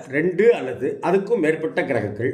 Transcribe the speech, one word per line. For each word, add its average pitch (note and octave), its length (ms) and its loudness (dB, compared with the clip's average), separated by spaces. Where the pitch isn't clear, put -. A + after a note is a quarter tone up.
ரெண்டு F3 460 4
அல்லது C3+ 480 -4
அதுக்கும் F#3 380 0
மேற்பட்ட D#3 460 0
கிரகங்கள் A#2 480 -2